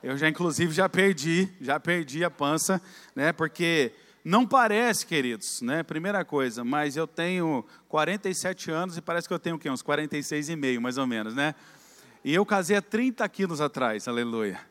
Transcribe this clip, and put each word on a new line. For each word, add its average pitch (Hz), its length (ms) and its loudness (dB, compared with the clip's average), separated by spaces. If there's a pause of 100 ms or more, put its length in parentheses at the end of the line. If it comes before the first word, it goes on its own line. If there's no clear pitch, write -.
Eu - 160 -4
já, 156 100 2
inclusive, 160 460 0
já 185 160 2
perdi, 180 580 2 (140)
já 143 180 0
perdi 165 440 -2
a 170 80 0
pança, 156 500 0 (340)
né? 147 160 2
Porque... 160 600 0 (300)
Não 214 220 4
parece, 226 600 4
queridos, 123 560 -2
né? 143 220 -2
Primeira 170 400 -4
coisa, 127 400 -2
mas 143 320 0
eu 160 100 -2
tenho 165 600 -2 (240)
quarenta 175 400 0
e 185 40 -2
sete 180 380 -4
anos 170 240 -2
e 170 60 -8
parece 170 260 -4
que 185 60 -4
eu 170 60 -2
tenho 170 180 -4
o - 20 -8
quê? 143 100 -6
Uns 127 120 -4
quarenta 151 360 -2
e 143 60 -4
seis 151 240 -4
e 165 80 -4
meio, 131 260 0
mais 123 160 -2
ou 135 80 0
menos, 113 300 -4
né? 147 180 0 (720)
E 143 100 0
eu 196 120 4
casei 196 320 2
há 196 40 2
trinta 226 460 -2
quilos 170 320 -2
atrás, 127 480 0
aleluia. 117 640 -2